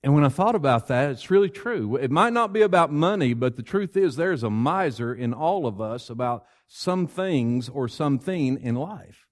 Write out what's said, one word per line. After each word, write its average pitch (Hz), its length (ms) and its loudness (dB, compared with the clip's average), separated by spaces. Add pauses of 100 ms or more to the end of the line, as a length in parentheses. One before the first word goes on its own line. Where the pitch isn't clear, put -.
And 139 100 2
when 147 120 6
I 135 40 6
thought 208 280 2
about 131 320 2
that, 135 220 0
it's - 200 -10
really 196 200 4
true. 135 440 -4
It 131 160 -2
might 202 220 4
not 226 200 0
be 214 100 4
about 170 300 4
money, 160 400 2
but 120 220 0
the 117 80 -12
truth 196 340 -4
is 175 200 2
there 175 160 0
is 123 100 -4
a 110 80 -2
miser 123 640 -2
in 120 180 -4
all 160 340 -2
of 104 140 -6
us 113 300 -8
about 120 340 -4 (220)
some 185 400 -2
things 127 640 -2
or 127 180 -4
something 139 720 -2
in 117 140 -4
life. 156 580 -10